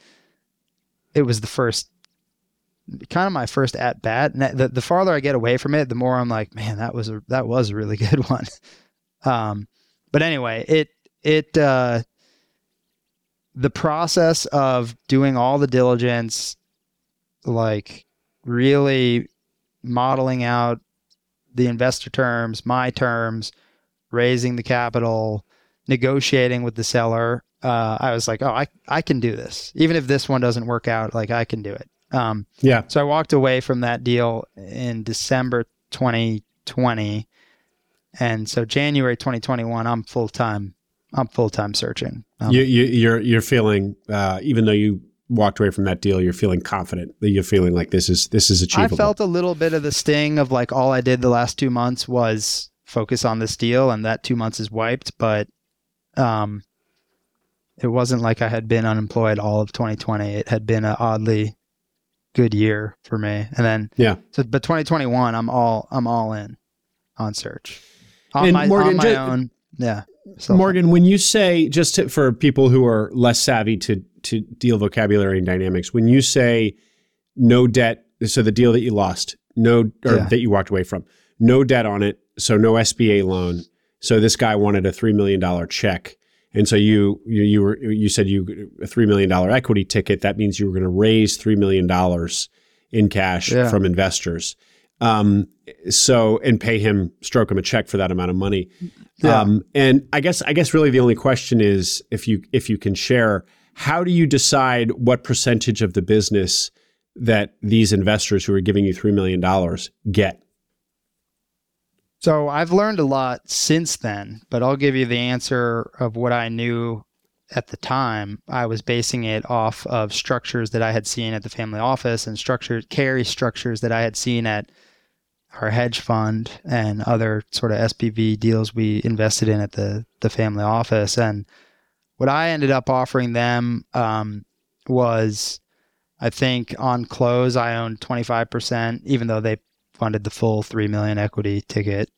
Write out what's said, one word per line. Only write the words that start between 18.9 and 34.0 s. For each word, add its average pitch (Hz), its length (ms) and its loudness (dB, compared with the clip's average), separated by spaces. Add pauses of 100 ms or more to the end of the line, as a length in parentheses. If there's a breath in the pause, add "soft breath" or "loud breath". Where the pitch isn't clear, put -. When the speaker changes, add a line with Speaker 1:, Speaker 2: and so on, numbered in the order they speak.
Speaker 1:
modeling 127 600 -2
out 120 380 -2 (720)
the 127 120 2
investor 123 440 -2
terms, 117 560 -4
my 127 240 -2
terms, 117 600 -4 (580)
raising 123 460 0
the 117 60 -6
capital, 113 800 -2 (420)
negotiating 131 760 0
with 117 120 -6
the 113 100 -6
seller, 117 600 0 (180)
uh, 113 380 -2
I 131 120 -2
was 117 140 -4
like, 110 160 -4
"Oh, 139 80 0
I, 131 160 -2 (220)
I 156 140 -2
can 135 180 -2
do 113 160 0
this. - 380 -14
Even 165 220 2
if 143 100 -2
this 135 220 0
one 131 120 0
doesn't 120 260 0
work 120 220 -4
out, 113 260 -2
like, 110 160 -4
I 117 140 0
can 113 180 -8
do 101 100 -10
it." - 160 -14 (240)
Um, 110 340 -2 (140)
Speaker 2:
Yeah. 127 280 4
Speaker 1:
so 151 120 0
I 143 40 0
walked 151 280 0
away 131 280 4
from 127 200 -4
that 120 240 -4